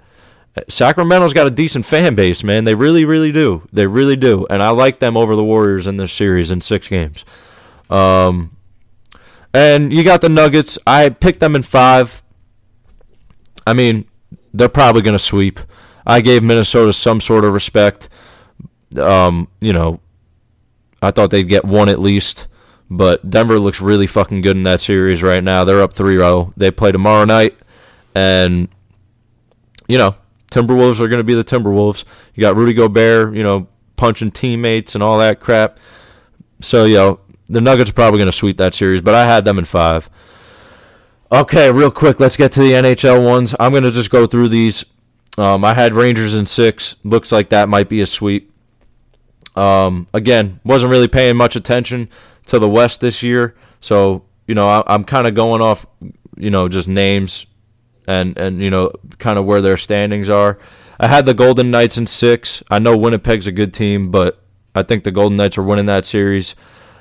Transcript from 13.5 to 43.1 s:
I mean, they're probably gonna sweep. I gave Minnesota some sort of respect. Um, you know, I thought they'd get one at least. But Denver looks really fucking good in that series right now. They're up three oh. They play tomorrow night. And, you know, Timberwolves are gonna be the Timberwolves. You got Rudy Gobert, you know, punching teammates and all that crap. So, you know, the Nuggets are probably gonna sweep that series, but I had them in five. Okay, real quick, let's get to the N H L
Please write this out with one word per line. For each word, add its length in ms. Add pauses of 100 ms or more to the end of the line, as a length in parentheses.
I 80
mean, 320 (460)
they're 160
probably 340
gonna 160
sweep. 420 (460)
I 140
gave 220
Minnesota 500
some 280
sort 240
of 80
respect. 560 (880)
Um, 520 (120)
you 120
know, 280 (1000)
I 100
thought 200
they'd 180
get 160
one 240
at 120
least. 480 (420)
But 400
Denver 280
looks 220
really 260
fucking 340
good 160
in 80
that 160
series 420
right 200
now. 220
They're 180
up 100
three 280
oh. 360
They 140
play 200
tomorrow 340
night. 320 (580)
And, 540 (1200)
you 100
know, 180 (340)
Timberwolves 500
are 80
gonna 140
be 120
the 100
Timberwolves. 600 (300)
You 60
got 160
Rudy 180
Gobert, 600
you 80
know, 240 (260)
punching 380
teammates 640
and 80
all 140
that 200
crap. 400 (840)
So, 260
you 100
know, 240 (260)
the 140
Nuggets 300
are 40
probably 240
gonna 140
sweep 240
that 160
series, 300
but 120
I 100
had 200
them 140
in 80
five. 420 (1200)
Okay, 400
real 200
quick, 280
let's 180
get 160
to 80
the 140
N 100
H 200
L 180